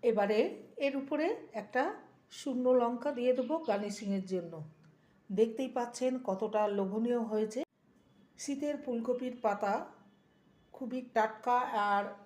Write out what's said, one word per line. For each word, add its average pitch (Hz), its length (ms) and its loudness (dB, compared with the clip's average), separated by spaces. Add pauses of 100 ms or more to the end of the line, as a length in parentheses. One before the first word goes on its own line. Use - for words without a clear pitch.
এবারে 208 360 4 (460)
এর 277 160 2
উপরে 294 240 -2 (360)
একটা 254 220 0 (560)
শুকনো 254 320 0 (100)
লঙ্কা 240 360 0
দিয়ে 247 200 2
দেবো 262 180 0 (120)
গার্নিশিংয়ের 202 680 -2
জন্য। 170 200 -4 (760)
দেখতেই 226 480 2
পাচ্ছেন 247 360 0 (140)
কতটা 208 340 0 (160)
লোভনীয় 226 440 0 (100)
হয়েছে। 220 300 0 (840)
শীতের 285 400 -2
ফুলকপির 247 520 -2 (100)
পাতা 202 280 2 (1000)
খুবই 254 240 -6 (160)
টাটকা 226 420 2 (320)
আর 202 140 4 (220)